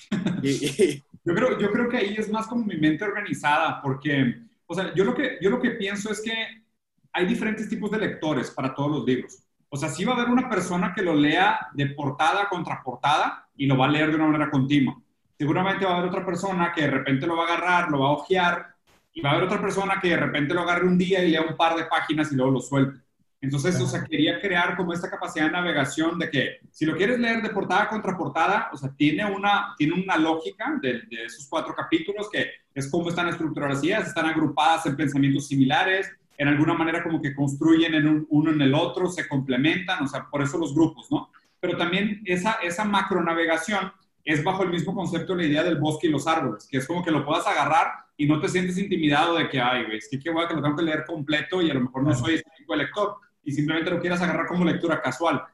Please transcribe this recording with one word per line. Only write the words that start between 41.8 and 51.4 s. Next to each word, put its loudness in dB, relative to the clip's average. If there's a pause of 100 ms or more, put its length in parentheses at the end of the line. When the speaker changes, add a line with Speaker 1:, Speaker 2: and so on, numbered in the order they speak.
Speaker 1:
esa, 0 (100)
esa -4
macronavegación 0 (320)
es 0
bajo 0
el 0
mismo -2
concepto -4
de 0
la 2
idea 2
del 0
bosque 0
y 4
los 0
árboles, -2
que -2
es -2
como -4
que -2
lo 2
puedas 0
agarrar 2 (280)
y 0
no 4
te 0
sientes 0
intimidado 2
de 0
que, -2
"Ay, 0
güey, -6
es -14
que -6
qué -6
guay 0
que -4
lo -2
tengo 0
que -2
leer -2
completo -2